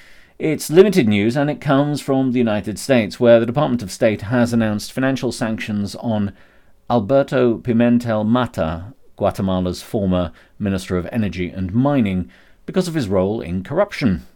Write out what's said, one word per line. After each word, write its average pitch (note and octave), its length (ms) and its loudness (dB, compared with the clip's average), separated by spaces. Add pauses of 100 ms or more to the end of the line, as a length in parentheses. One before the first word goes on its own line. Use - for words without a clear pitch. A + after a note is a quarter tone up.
(400)
It's D3+ 320 -4
limited F3+ 360 6
news, G#2+ 300 2
and D3 120 0
it - 120 -6
comes C#3+ 400 2
from C3+ 300 0
the B2 80 0
United G#2 400 0
States, A2+ 400 0
where A#2 200 8
the A#2 60 0
Department A#2+ 380 -2
of F#2 80 -10
State G#2+ 320 0
has A#2+ 280 0
announced A2 400 0
financial C3 400 -2
sanctions G#2+ 640 -4
on G#2+ 380 -2 (540)
Alberto B2 680 2
Pimentel A#2 640 2
Mata, G#2 680 -2 (220)
Guatemala's F#2 680 -2
former F2+ 480 0 (260)
Minister G2 400 -4
of E2+ 140 -4
Energy F#2 380 -4
and F#2 240 -6
Mining, A2+ 560 0 (360)
because F3+ 220 -2
of E3 80 -4
his C3+ 120 -2
role F#2+ 320 0
in F2+ 240 -6
corruption. C#3 600 -2 (120)